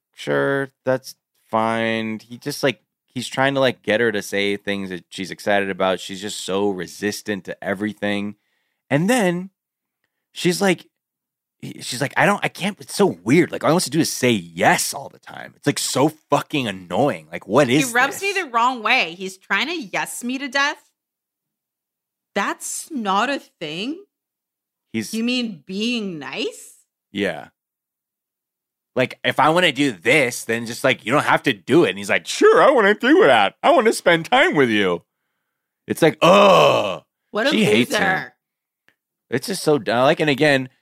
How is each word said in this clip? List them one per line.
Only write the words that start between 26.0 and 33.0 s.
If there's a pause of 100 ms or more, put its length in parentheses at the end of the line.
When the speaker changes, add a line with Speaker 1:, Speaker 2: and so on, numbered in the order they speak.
Speaker 2:
nice? (260)
Speaker 1:
Yeah. (1500)
Like,
"If
I
wanna
do
this,
then
just,
like,
you
don't
have
to
do
it."
And
he's
like,
"Sure,
I
wanna
do